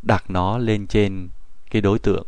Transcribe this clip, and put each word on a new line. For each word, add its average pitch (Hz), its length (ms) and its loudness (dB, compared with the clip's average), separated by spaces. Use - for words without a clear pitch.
đặt - 280 0
nó 92 280 0
lên 107 280 0
trên 95 420 0
cái 107 120 0
đối 101 160 4
tượng - 300 2